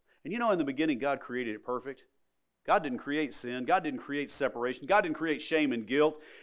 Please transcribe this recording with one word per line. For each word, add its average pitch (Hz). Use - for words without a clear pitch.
And 160
you 240
know, 233
in 185
the 156
beginning, 139
God 135
created 120
it 107
perfect. 123
God 185
didn't 127
create 143
sin. 123
God 175
didn't 143
create 143
separation. 127
God 196
didn't 170
create 156
shame 151
and 113
guilt. 147